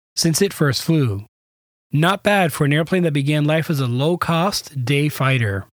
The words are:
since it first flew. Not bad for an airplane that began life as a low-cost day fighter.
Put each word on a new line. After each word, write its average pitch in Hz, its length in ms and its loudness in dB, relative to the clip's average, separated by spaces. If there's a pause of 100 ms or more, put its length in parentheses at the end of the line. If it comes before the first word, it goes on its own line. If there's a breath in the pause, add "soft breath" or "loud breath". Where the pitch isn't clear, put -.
(140)
since 165 280 0
it 196 100 0
first 139 300 0
flew. 120 420 0 (680)
Not 170 320 2
bad 196 300 2
for 151 140 0
an 143 80 2
airplane 165 300 0
that 160 80 0
began 147 340 0
life 156 240 0
as 143 100 -2
a 135 60 -2
low-cost 160 960 -2
day 143 240 0
fighter. 117 680 0